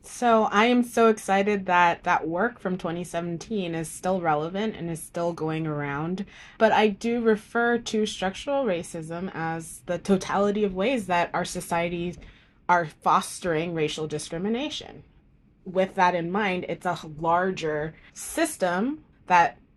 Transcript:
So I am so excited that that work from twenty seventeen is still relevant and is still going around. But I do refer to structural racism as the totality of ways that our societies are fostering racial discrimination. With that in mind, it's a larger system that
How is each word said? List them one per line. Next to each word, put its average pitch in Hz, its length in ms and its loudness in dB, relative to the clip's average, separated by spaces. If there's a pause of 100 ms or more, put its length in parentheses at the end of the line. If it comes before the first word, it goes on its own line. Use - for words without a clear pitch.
So 226 420 4
I 208 200 4
am 247 180 6
so 233 260 4
excited 202 580 2
that 175 380 4
that 175 220 2
work 190 320 -2
from 185 200 -4
twenty 175 260 -4
seventeen 170 680 -4
is 160 160 -4
still 185 320 -2
relevant 170 520 0
and 170 160 -8
is 160 120 -8
still 170 320 -4
going 160 320 -2
around. 151 580 -4 (320)
But 220 160 4
I 214 160 4
do 233 320 -2
refer 233 560 2
to 220 300 0
structural 240 580 -4
racism 170 680 -4
as 165 500 -6
the 175 140 -4
totality 202 680 2
of 196 80 0
ways 208 360 0
that 175 260 2
our 175 100 0
societies 175 720 -4 (500)
are 175 200 2
fostering 170 880 0
racial 156 320 -2
discrimination. 180 960 -6 (640)
With 185 300 0
that 180 180 4
in 170 160 -2
mind, 185 400 0
it's 170 160 -6
a 170 120 -2 (200)
larger 165 760 0 (200)
system 262 880 -2 (220)
that 175 320 4 (180)